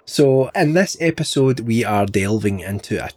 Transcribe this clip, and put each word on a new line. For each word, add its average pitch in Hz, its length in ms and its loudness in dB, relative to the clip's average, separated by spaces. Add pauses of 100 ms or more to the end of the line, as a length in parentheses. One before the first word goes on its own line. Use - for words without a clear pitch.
So 131 500 2
in 156 180 2
this 185 280 0
episode, 143 600 0
we 117 220 0
are 104 220 0
delving 101 560 0
into 98 420 -6
a - 140 -10